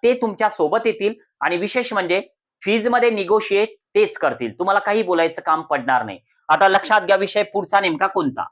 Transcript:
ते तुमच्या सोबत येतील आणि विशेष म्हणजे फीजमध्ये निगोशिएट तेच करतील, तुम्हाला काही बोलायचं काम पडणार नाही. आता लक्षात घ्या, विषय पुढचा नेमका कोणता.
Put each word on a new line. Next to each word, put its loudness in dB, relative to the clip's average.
ते 4
तुमच्या -2
सोबत 0
येतील -2
आणि 0
विशेष -4
म्हणजे 0
फीजमध्ये 2
निगोशिएट 0
तेच 2
करतील, -4
तुम्हाला 2
काही -2
बोलायचं 0
काम 0
पडणार -2
नाही. -12
आता 4
लक्षात 2
घ्या, 2
विषय 0
पुढचा 0
नेमका 0
कोणता. -2